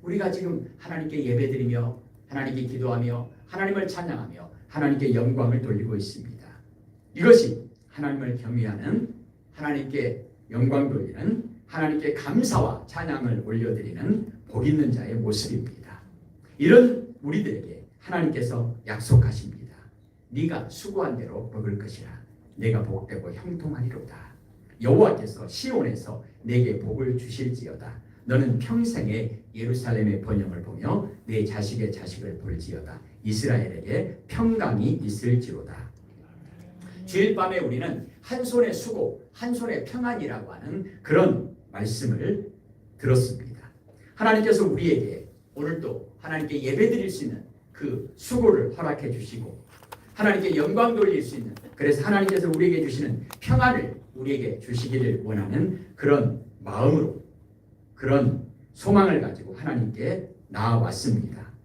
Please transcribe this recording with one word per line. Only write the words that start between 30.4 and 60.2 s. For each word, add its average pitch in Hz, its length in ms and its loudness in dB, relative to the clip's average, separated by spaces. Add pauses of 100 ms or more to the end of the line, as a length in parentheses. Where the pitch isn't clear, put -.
보며 - 460 -2 (180)
내 107 180 0
자식의 104 480 -4
자식을 90 460 -12
볼지어다. - 640 -10 (220)
이스라엘에게 104 1040 -2
평강이 226 640 0
있을지로다." - 1000 -2 (1120)
주일 202 320 2
밤에 185 220 0
우리는 - 500 -4 (120)
한 254 240 -6
손의 240 280 2
수고, - 500 -6 (100)
한 240 200 -6
손의 226 320 -4
평안이라고 240 680 -6
하는 175 320 -8 (180)
그런 - 520 2 (180)
말씀을 - 800 -4 (480)
들었습니다. - 720 0 (440)
하나님께서 220 520 4
우리에게 - 600 0 (260)
오늘도 143 640 -6
하나님께 147 440 -6
예배드릴 190 480 2
수 147 140 -6
있는 - 200 -8 (280)
그 - 440 -8
수고를 220 600 4
허락해 139 340 -4
주시고 - 540 -12 (500)
하나님께 190 420 2
영광 226 380 4
돌릴 202 280 4
수 120 140 -8
있는, - 180 -8 (220)
그래서 143 280 2
하나님께서 190 460 2
우리에게 160 320 4
주시는 139 440 -4 (140)
평안을 - 600 2 (140)
우리에게 127 460 -4
주시기를 117 640 -2
원하는 107 640 -2 (100)
그런 143 480 2 (180)
마음으로, - 600 2 (720)
그런 135 520 2 (280)
소망을 190 460 6
가지고 - 340 -8
하나님께 - 720 -4 (200)